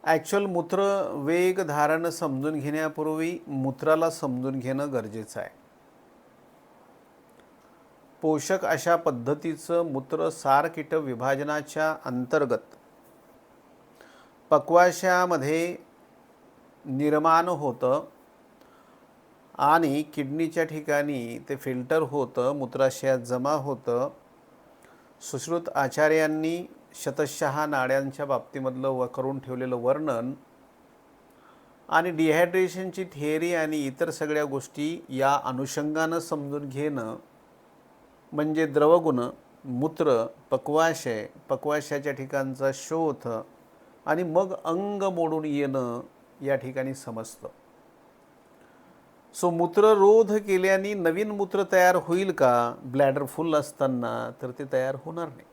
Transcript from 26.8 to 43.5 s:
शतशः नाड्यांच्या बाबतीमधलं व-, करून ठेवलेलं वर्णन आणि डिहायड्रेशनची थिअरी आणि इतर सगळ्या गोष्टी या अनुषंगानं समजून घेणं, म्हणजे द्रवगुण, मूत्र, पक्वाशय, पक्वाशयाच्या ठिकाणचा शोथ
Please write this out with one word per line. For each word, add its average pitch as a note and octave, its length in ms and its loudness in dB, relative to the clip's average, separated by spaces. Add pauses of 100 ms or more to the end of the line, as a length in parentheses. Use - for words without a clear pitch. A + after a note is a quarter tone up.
शतशः D3 720 -2
नाड्यांच्या C3+ 600 0
बाबतीमधलं C3 640 -4
व-, B2+ 180 0
करून C3+ 320 -4
ठेवलेलं B2+ 380 -6
वर्णन C3+ 560 0 (1600)
आणि E3 220 2
डिहायड्रेशनची F3 960 0
थिअरी D#3+ 500 -4
आणि D#3 220 -2
इतर D3 340 -2
सगळ्या D3+ 340 -2
गोष्टी D3 640 -6
या C3+ 360 2
अनुषंगानं D3+ 760 -2
समजून D3 500 -6
घेणं, C3+ 480 -6 (1160)
म्हणजे D#3 340 0
द्रवगुण, D3+ 540 4 (440)
मूत्र, C3+ 600 0 (240)
पक्वाशय, D3 760 0 (220)
पक्वाशयाच्या D3 640 -2
ठिकाणचा C3+ 600 -4
शोथ D#3 540 -4 (800)